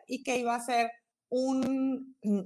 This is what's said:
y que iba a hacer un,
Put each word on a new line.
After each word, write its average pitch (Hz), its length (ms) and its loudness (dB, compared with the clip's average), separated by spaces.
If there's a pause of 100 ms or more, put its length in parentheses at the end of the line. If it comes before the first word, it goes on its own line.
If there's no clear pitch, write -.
y 262 160 -6
que 254 160 0
iba 240 160 0
a 247 40 -2
hacer 233 320 0 (440)
un, 262 800 0 (320)